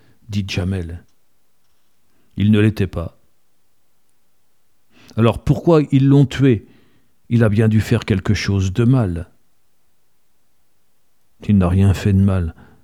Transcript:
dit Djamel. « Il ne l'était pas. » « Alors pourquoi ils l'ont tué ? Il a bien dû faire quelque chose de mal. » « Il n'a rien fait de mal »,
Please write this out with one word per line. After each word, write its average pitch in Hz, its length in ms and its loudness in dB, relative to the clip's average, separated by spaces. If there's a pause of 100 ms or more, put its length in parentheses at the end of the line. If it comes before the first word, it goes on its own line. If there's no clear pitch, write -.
(280)
dit 101 180 -6
Djamel. « 92 600 -8 (1300)
Il 101 140 2
ne 107 80 4
l'était 104 280 0
pas. » « - 340 -12 (1900)
Alors 110 280 0
pourquoi 156 380 2 (100)
ils 135 160 2
l'ont 139 180 4
tué ? 127 420 0 (640)
Il 117 160 2
a 107 40 2
bien 110 200 2
dû 110 100 2
faire 107 240 -2
quelque 98 300 -2
chose 98 400 -2
de 117 100 -2
mal. » « 110 460 -2 (2250)
Il 107 100 4
n'a 90 120 2
rien 95 240 2
fait 98 200 -2
de 95 80 4
mal », 95 340 -2 (280)